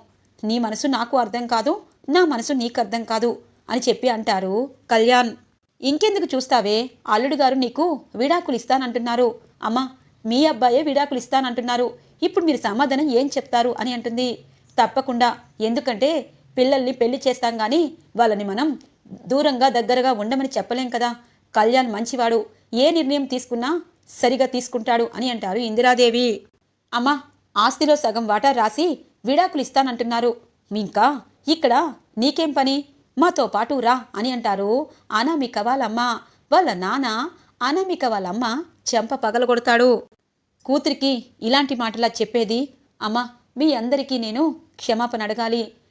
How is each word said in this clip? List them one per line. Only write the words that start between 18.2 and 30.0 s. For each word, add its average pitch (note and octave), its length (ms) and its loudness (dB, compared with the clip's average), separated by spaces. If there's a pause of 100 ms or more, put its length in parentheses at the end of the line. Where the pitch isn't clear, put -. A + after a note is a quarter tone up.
మనం A#3 360 -2 (480)
దూరంగా C4+ 420 2
దగ్గరగా B3 420 0
ఉండమని B3+ 460 -2
చెప్పలేం B3 320 -4
కదా. A#3+ 260 -2 (400)
కళ్యాణ్ A#3 360 4
మంచివాడు, A3+ 540 -2 (280)
ఏ C4 160 4
నిర్ణయం C#4+ 360 0
తీసుకున్నా B3+ 560 -4 (280)
సరిగా B3 360 0
తీసుకుంటాడు" A#3+ 720 -2
అని B3+ 140 -4
అంటారు G#3 280 -4
ఇందిరాదేవి. A#3+ 840 2 (520)
"అమ్మా, C4+ 280 0 (360)
ఆస్తిలో C4 380 4
సగం A3+ 320 -2
వాటా G#3+ 240 2
రాసి C4 540 0 (200)
విడాకులు D#4 360 2
ఇస్తానంటున్నారు. A#3+ 760 0 (400)